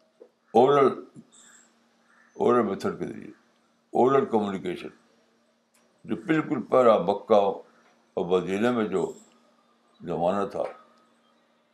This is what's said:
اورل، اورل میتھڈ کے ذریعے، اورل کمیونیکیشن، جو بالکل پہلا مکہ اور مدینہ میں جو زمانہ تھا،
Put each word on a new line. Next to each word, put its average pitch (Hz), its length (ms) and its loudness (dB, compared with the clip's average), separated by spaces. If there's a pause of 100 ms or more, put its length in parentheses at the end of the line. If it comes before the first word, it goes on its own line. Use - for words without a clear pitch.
(540)
اورل، 139 360 6 (1500)
اورل 120 320 2
میتھڈ - 320 -6
کے 85 60 -8
ذریعے، 57 260 -14 (600)
اورل 131 320 4
کمیونیکیشن، 98 640 -4 (1160)
جو 107 100 -6 (100)
بالکل 151 360 -2 (100)
پہلا 120 260 4 (140)
مکہ - 220 -2
اور - 920 -4
مدینہ 92 460 0
میں 113 160 -2
جو 87 240 -4 (880)
زمانہ 87 500 -2
تھا، 80 120 -6 (1120)